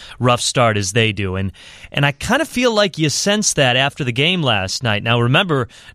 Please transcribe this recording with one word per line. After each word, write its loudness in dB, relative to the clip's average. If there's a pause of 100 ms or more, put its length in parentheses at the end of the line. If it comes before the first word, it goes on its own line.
(200)
rough 4
start 2
as -4
they 2
do. -4
And, -4 (400)
and 0
I 0
kinda -2
feel 0
like 0
you 0
sense 0
that 2
after -2
the -2
game 0
last -2
night. 0
Now, 2
remember, 0 (280)